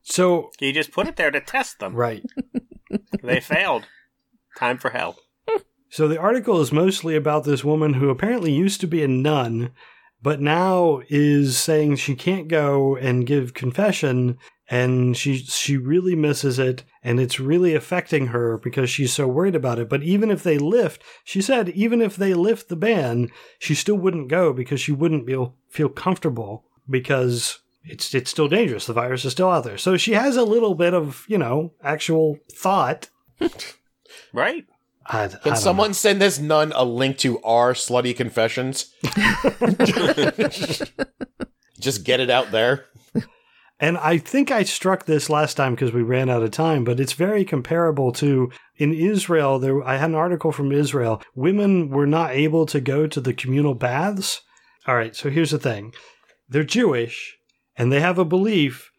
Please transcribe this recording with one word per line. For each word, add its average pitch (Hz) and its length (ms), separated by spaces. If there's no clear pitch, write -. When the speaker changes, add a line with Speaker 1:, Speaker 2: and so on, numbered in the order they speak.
Speaker 1:
So 180 580
Speaker 2:
He 139 140
just 151 180
put 208 160
it 320 80
there 151 160
to 143 80
test - 400
them. 101 160
Speaker 1:
Right. 117 280
Speaker 2:
They 123 160
failed. 151 480
Time 123 200
for - 120
hell. 87 260
Speaker 1:
So 151 180
the 160 120
article 214 420
is 131 100
mostly 165 440
about 151 300
this 139 180
woman 151 320
who 135 140
apparently 190 420
used 185 300
to 185 60
be 156 160
a 139 40
nun, 127 640
but 143 200
now 170 640
is 143 500
saying 151 380
she 135 200
can't 180 340
go 139 480
and 127 280
give 127 280
confession, 127 840
and 123 480
she, 139 200
she 135 400
really 175 380
misses 139 440
it, 127 240
and 120 160
it's 127 200
really 165 340
affecting 156 540
her 117 300
because 127 320
she's 127 240
so 139 140
worried 170 280
about 127 240
it. 117 100
But 139 140
even 202 260
if 196 140
they 156 160
lift, 180 420
she - 180
said 226 280
even 226 320
if 214 160
they 190 160
lift 208 360
the 175 60
ban, 147 560
she - 140
still 208 220
wouldn't 175 320
go 165 260
because 127 280
she 151 100
wouldn't 147 340
feel, 127 300
feel 113 200
comfortable 117 760
because 127 680
it's, - 280
it's 131 160
still 147 200
dangerous. 160 360
The 120 80
virus 127 320
is 127 60
still 185 180
out 156 140
there. 104 160
So 185 180
she 226 160
has 240 220
a 247 80
little 214 320
bit 175 180
of, 151 360
you 208 100
know, 147 320
actual 156 560
thought. 160 520
Speaker 2:
Right. 208 320
Speaker 1:
I, 107 120
I 101 60
Speaker 3:
Can 95 140
Speaker 1:
don't 120 140
Speaker 3:
someone 185 320
Speaker 1:
know. 196 40
Speaker 3:
send 202 280
this 190 160
nun 151 380
a 127 100
link 131 340
to 120 220
our 120 320
slutty 123 420
confessions? 120 840
<laughs> - 1900
Just 113 240
get 127 160
it 127 100
out 120 220
there. 120 340
Speaker 1:
And 165 180
I 160 200
think 269 340
I 220 120
struck 190 420
this 156 240
last 151 260
time 131 200
'cause 120 180
we 120 100
ran 127 260
out 117 140
of 107 80
time, 156 320
but 123 160
it's 131 140
very 196 320
comparable 143 680
to, 131 380
in 151 180
Israel, 160 640
there, 135 300
I 131 80
had 156 140
an 160 60
article 165 360
from 139 220
Israel. 131 480
Women 185 560
were 143 160
not 151 260
able 156 360
to 143 140
go 139 260
to 147 140
the 123 120
communal 135 420
baths. 160 640
All 127 120
right, 113 180
so 147 140
here's 151 220
the 151 80
thing. 110 340
They're 147 160
Jewish, 135 720
and 123 120
they 143 100
have 175 180
a 180 60
belief 180 720